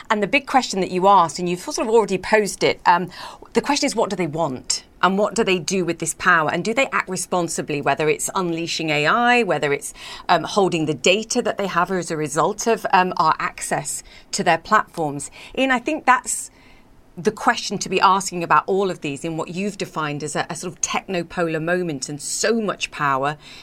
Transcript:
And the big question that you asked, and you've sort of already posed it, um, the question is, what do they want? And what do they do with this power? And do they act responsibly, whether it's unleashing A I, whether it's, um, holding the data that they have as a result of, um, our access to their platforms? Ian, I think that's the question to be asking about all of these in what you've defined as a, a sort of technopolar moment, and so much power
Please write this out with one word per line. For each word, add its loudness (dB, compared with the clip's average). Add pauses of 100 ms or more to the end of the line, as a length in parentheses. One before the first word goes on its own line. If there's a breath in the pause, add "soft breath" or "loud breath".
And 2
the 0
big 0
question 0
that -2
you 4
asked, 6
and -2
you've -2
sort -8
of -2
already 4
posed 0
it, 2
um, 4 (440 loud breath)
the 4
question 0
is, -2
what 0
do -6
they -2
want? -4 (200)
And 4
what 2
do 2
they 2
do -2
with -4
this -6
power? 2
And -2
do -2
they 2
act -4
responsibly, -4
whether 0
it's 0
unleashing -4
A 2
I, 4
whether 0
it's, -6 (340 loud breath)
um, 4
holding 2
the -2
data 0
that -2
they -4
have 0
as -4
a -4
result 0
of, 2
um, 6
our 4
access -6 (300 soft breath)
to -2
their 4
platforms? -2 (260 loud breath)
Ian, 2
I 2
think -4
that's 2 (680 soft breath)
the 0
question -2
to -8
be 0
asking 2
about 4
all 2
of -8
these -6
in -4
what -4
you've -6
defined -4
as -6
a, -2
a -8
sort -8
of -16
technopolar -2
moment, -2
and -8
so 0
much -4
power 0 (260 loud breath)